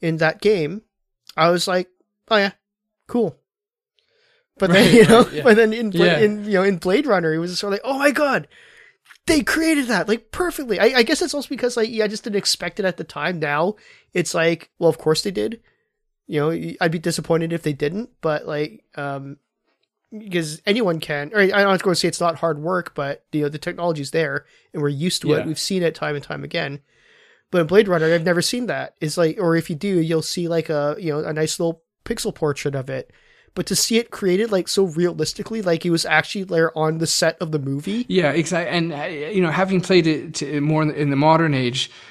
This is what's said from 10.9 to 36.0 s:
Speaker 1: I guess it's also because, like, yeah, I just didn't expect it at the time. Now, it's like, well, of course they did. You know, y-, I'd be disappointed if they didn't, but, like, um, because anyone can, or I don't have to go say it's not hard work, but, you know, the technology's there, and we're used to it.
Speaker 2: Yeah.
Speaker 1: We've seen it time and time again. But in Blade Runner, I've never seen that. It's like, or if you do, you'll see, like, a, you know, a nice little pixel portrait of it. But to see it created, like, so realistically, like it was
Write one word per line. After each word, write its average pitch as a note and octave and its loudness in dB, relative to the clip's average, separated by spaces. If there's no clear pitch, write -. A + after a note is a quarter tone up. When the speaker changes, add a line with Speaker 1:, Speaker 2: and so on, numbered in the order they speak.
Speaker 1:
I A#3+ 6
guess D4 2
it's D4+ -4
also C#4+ -6
because, B3 -4
like, A3+ -2
yeah, G#3+ -2
I G#3 -2
just G#3 -8
didn't G#3 -4
expect - -4
it G3+ -4
at F3+ -2
the E3+ -10
time. D#3+ -6
Now, D#3 0
it's F3 -2
like, E3 0
well, E3+ 4
of D#3+ -2
course D#3 0
they G3+ -2
did. G#3+ -4
You D#3 -2
know, D3 2
y-, E3 -4
I'd E3+ 2
be F3+ -4
disappointed E3 -2
if E3 -6
they D3+ -2
didn't, E3 -6
but, D3+ -2
like, D3+ -6
um, C#3 -10
because F3 -6
anyone G3+ 0
can, D3 -6
or G#3+ 2
I G3 6
don't G3+ 4
have F#3 2
to - -6
go F#3+ 2
say F3 0
it's - -4
not E3+ 0
hard D#3 -2
work, F3 -4
but, C#3 -6
you D3+ 0
know, D3 0
the D3 -8
technology's E3+ -6
there, C#3+ -2
and - -6
we're D3 0
used D3 -2
to D#3 2
it. D3+ 2
Speaker 2:
Yeah. - -6
Speaker 1:
We've D#3 -4
seen F#3+ -2
it D#3+ 0
time D3+ -6
and C#3+ -8
time C#3+ -10
again. D3 -6
But F3+ 2
in D#3 2
Blade G3 4
Runner, E3 2
I've E3 2
never F3 2
seen B3 -4
that. C3+ -8
It's D3+ -4
like, E3+ 2
or E3 2
if D#3+ -2
you E3+ -6
do, F#3+ 0
you'll D#3+ 0
see, E3+ -6
like, E3 -2
a, D3 -2
you E3 -4
know, D3+ -2
a E3 -6
nice D#3 -2
little E3 -2
pixel A3+ -6
portrait C#3+ -4
of C3+ -6
it. C3 -10
But F3+ -4
to G3 -2
see - 0
it A#3 -2
created, G3+ 0
like, F#3 0
so G3 2
realistically, F3 -4
like E3+ 0
it F3 0
was E3 2